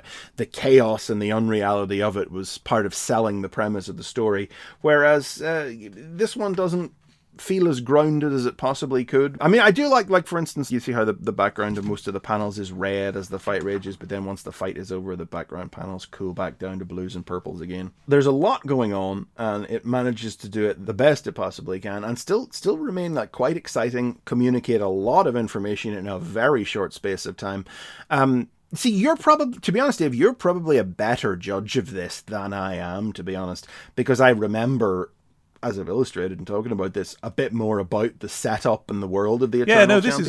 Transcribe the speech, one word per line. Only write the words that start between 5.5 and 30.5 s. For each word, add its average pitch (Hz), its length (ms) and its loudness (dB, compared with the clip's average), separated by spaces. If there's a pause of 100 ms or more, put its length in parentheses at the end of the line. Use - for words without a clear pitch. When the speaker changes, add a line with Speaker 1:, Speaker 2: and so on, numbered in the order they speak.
Speaker 1:
this 165 400 -4
one 208 180 -2
doesn't 180 400 0 (440)
feel 190 300 2
as 139 120 2
grounded 147 540 4
as 131 120 2
it - 120 -2
possibly 135 480 -2
could. 139 360 2
I 143 60 4
mean, 214 140 8
I 208 100 10
do 285 160 2
like, 240 240 4
like, 180 160 4
for 175 100 -4
instance, 151 320 -4
you 123 120 -2
see 131 100 -4
how 117 140 2
the, 107 80 2
the - 180 -4
background 104 480 0
of 101 60 -4
most 104 220 -4
of 101 60 -4
the 98 60 -6
panels 104 400 -2
is 95 140 -8
red 98 420 -2
as 95 140 -8
the 95 100 -8
fight 98 240 -2
rages, 98 320 -4
but - 140 -16
then 98 160 -6
once 98 180 -10
the - 80 -12
fight - 260 -8
is 92 140 -12
over, 92 240 -6
the 87 100 -10
background 85 460 -10
panels 92 340 -12
cool 92 280 -8
back 90 260 -6
down 95 180 -8
to 95 80 -10
blues 90 300 -10
and 87 100 -10
purples 90 360 -8
again. 92 300 -10 (160)
There's 139 200 6
a 139 40 6
lot 165 360 0
going 127 260 0
on, 95 340 -4 (100)
and 107 340 -4
it 113 140 -4
manages 120 500 -2
to - 140 -14
do 107 180 0
it 98 180 -4
the 110 80 -4
best 135 320 2
it 107 60 -4
possibly 95 480 -6
can, 101 240 -8
and 117 160 -6
still, 226 320 -2
still 214 260 -2
remain, 185 380 -4
like, 117 160 -4
quite 147 260 0
exciting, 120 680 -2
communicate 123 560 2
a 104 80 0
lot 110 360 4
of 123 120 2
information 104 580 -4
in 98 120 -8
a 95 120 -6
very 110 460 0
short 98 280 -4
space 95 320 -6
of 101 120 -10
time. 98 260 -8 (480)
Um, 135 380 2 (260)
see, 233 160 2
you're 226 240 4
probably, 302 460 2
to - 100 0
be 196 80 2
honest, 269 200 2
Dave, 147 140 2
you're 165 200 6
probably 175 440 2